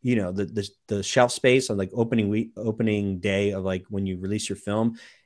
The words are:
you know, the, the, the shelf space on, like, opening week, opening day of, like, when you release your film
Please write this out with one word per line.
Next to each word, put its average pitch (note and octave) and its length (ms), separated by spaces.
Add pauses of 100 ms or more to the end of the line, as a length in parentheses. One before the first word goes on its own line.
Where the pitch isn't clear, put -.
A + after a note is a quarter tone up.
you B2 140
know, F#2+ 160
the, G2 140
the, G2+ 240 (180)
the G2+ 160
shelf B2 280
space C3 380
on, G#2+ 80
like, F#2+ 160
opening A2+ 340
week, G#2+ 300
opening G#2+ 640
day G2+ 320
of, F#2+ 120
like, F#2 260
when G2 180
you F#2 100
release G2 320
your G2 60
film A2+ 420 (280)